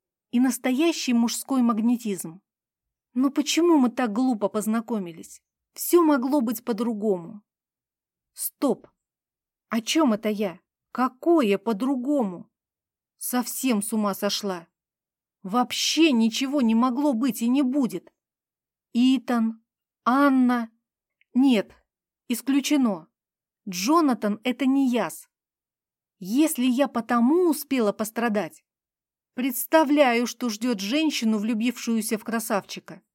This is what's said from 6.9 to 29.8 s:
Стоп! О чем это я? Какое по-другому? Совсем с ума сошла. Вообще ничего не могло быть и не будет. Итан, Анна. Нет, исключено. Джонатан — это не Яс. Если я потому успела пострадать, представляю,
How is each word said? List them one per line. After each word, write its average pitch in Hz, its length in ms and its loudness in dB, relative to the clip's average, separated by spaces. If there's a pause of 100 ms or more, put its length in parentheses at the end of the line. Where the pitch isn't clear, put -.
Стоп! - 540 -4 (800)
О 226 120 -2
чем 262 340 0
это 214 140 -4
я? 196 320 -4 (320)
Какое 247 640 2
по-другому? 247 920 -4 (680)
Совсем 247 640 -2
с - 100 -8
ума 208 220 -2
сошла. 190 520 -6 (760)
Вообще 247 680 0
ничего 254 500 0
не 226 120 4
могло 254 380 2
быть 233 300 -2
и 233 60 0
не 269 140 2
будет. 254 500 -2 (800)
Итан, 240 680 2 (420)
Анна. 247 680 2 (640)
Нет, 247 400 4 (540)
исключено. 262 800 0 (600)
Джонатан — 214 760 0
это 254 220 -2
не 269 220 2
Яс. 214 400 -4 (920)
Если 247 440 0
я 254 240 2
потому 240 600 2
успела 240 440 0
пострадать, 214 720 -6 (720)
представляю, 262 920 2